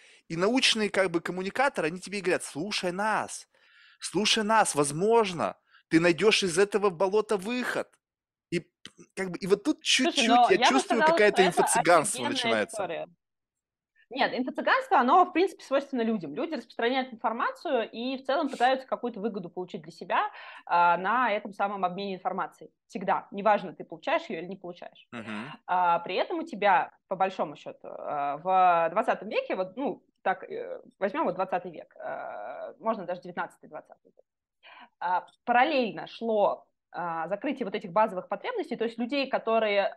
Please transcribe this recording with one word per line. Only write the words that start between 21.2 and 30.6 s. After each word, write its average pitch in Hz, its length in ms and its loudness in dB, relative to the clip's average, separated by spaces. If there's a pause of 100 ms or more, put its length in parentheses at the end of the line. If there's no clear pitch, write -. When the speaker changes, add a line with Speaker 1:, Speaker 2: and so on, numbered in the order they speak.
Speaker 2:
этом 208 220 -4
самом 196 320 -2
обмене 190 300 -6
информацией. 180 560 -6 (160)
Всегда. 185 440 -2
Неважно, 196 420 2
ты 170 120 -14
получаешь 285 440 -4
её 170 120 -8
или 180 60 -10
не 190 100 -12
получаешь. - 560 -16
Speaker 1:
Мгм. 120 400 -12 (140)
Speaker 2:
А, 175 320 2
при 180 160 -6
этом 330 240 -2
у 311 40 -6
тебя, 185 480 2 (180)
по 190 80 -4
большому 190 400 -2
счёту, - 320 -16
а, 143 480 -6
в 175 560 4
двадцатом 202 360 -2
веке, 359 260 -4
вот, 185 220 -6
ну, 254 260 -6 (200)
так, 185 220 -2
э, - 360 -10 (180)